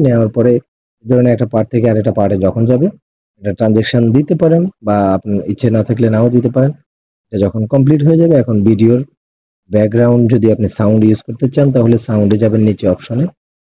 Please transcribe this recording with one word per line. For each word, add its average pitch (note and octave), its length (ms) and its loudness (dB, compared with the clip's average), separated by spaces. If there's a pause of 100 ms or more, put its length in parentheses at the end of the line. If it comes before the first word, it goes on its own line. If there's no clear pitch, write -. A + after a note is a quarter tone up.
নেওয়ার A#2 280 0
পরে A#2+ 220 0 (520)
এই - 40 -18
ধরনের B2 260 2
একটা A#2 160 -4
part A2 200 -2
থেকে A2+ 180 0
আরেকটা G#2+ 240 0
পার্টে G2+ 260 -2
যখন F#2+ 280 -2
যাবে, B2+ 200 0 (560)
এটা G2+ 120 -6
transaction A2 480 0 (100)
দিতে D3 240 2
পারেন E3 260 2 (200)
বা G#2 140 -2 (160)
আপনার G2+ 260 -4 (100)
ইচ্ছে G#2 220 -2
না A2 140 0
থাকলে A#2 260 -2
নাও A2 200 2
দিতে A#2+ 200 0
পারেন। C3+ 220 0 (500)
এটা - 160 -10
যখন G2+ 280 -2
complete C#3+ 360 2
হয়ে D#3+ 180 2
যাবে, E3 160 2
এখন A#2 260 0
ভিডিওর A2+ 380 2 (680)
background A2+ 600 2
যদি A2+ 220 2
আপনি G#2+ 160 -2
sound A2 360 0
ইউজ G#2+ 180 2
করতে A#2 260 -8
চান, C#3+ 240 0
তাহলে A#2+ 260 2
সাউন্ডে G#2+ 380 0
যাবেন A2 260 0
নিচে G#2+ 260 -2
অপশনে। A#2 360 -4 (380)